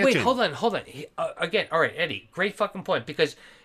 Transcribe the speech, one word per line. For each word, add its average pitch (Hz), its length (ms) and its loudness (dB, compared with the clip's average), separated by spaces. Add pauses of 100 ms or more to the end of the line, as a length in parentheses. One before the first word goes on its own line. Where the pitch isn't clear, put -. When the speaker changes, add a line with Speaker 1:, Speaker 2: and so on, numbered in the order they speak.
Speaker 1:
kitchen. - 20 6
Speaker 2:
wait, 247 140 6
hold 247 220 2
on, 175 120 2
hold 190 240 0
on. 123 100 -6
He, 135 200 -14 (120)
uh, 160 200 -4
again, 175 340 -2
all 160 80 4
right, 127 160 2
Eddie, 151 340 -4
great 196 260 -2
fucking 196 280 -4
point. 151 200 0
Because 151 300 0 (300)